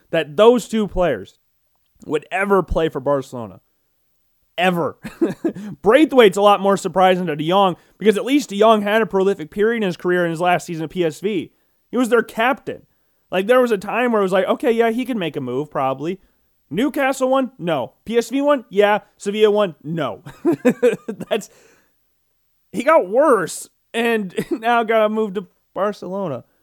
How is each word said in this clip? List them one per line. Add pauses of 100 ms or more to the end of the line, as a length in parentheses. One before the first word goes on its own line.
(100)
that
those
two
players (640)
would
ever
play
for
Barcelona. (1000)
Ever. (400)
<laughs>
Braithwaite's
a
lot
more
surprising
to
de
Jong (220)
because
at
least
de
Jong
had
a
prolific
period
in
his
career
in
his
last
season
at
P
S
V. (400)
He
was
their
captain. (460)
Like,
there
was
a
time
where
it
was
like,
"Okay,
yeah,
he
can
make
a
move,
probably." (480)
Newcastle
one?
No. (120)
P
S
V
one?
Yeah. (160)
Sevilla
one?
No. (480)
<laughs> (220)
That's, (1200)
he
got
worse (240)
and (120)
<laughs>
now
gotta
move
to (280)
Barcelona. (180)